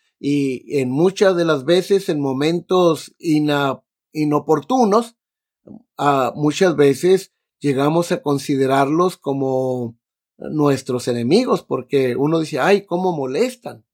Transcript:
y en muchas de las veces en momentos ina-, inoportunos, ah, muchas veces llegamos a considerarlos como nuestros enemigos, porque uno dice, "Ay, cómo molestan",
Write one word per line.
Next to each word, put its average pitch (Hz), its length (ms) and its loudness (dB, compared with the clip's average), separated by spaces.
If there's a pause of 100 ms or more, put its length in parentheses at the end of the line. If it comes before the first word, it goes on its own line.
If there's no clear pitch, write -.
(200)
y 139 580 -2
en 131 120 -2
muchas 185 460 2
de 170 100 0
las 147 180 0
veces 185 460 0
en 151 100 -2
momentos 160 1000 0
ina-, 147 640 -2 (300)
inoportunos, 160 1040 0 (800)
ah, 139 400 0
muchas 151 400 0
veces 147 560 2 (260)
llegamos 147 540 0
a 175 80 -4
considerarlos 139 960 0
como 131 840 -4 (380)
nuestros 135 720 -2
enemigos, 160 540 0
porque 127 520 -2
uno 151 260 0
dice, 151 200 -4
"Ay, 190 240 2
cómo 180 320 -2
molestan", 143 760 -6